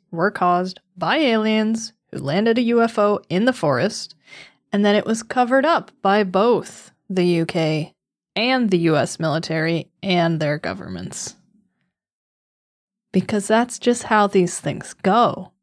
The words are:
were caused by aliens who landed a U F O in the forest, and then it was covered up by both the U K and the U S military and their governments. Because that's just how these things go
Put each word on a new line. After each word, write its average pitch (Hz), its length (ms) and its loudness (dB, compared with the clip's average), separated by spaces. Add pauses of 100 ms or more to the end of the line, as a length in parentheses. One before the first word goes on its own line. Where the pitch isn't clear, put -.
(100)
were 175 200 -2
caused 180 500 -2 (160)
by 196 220 -2
aliens 220 760 0 (180)
who - 80 -12
landed 202 400 0
a 254 40 0
U 233 200 2
F 226 160 0
O 208 300 2
in 185 160 0
the 254 80 2
forest, 156 640 -2 (560)
and 202 120 0
then 208 120 4
it - 100 0
was 226 160 -2
covered 254 420 0
up 311 280 0 (100)
by 202 220 2
both 190 640 0 (180)
the 185 160 0
U 170 220 2
K 156 480 -2 (400)
and 240 360 0
the 185 80 4
U 165 180 4
S - 240 -2
military 160 680 -2 (140)
and 170 380 2
their 147 180 -2
governments. - 800 -10 (1800)
Because 196 340 -2
that's 226 320 0
just 240 240 0
how 214 240 2
these 185 320 0
things - 340 -8
go 190 600 0 (100)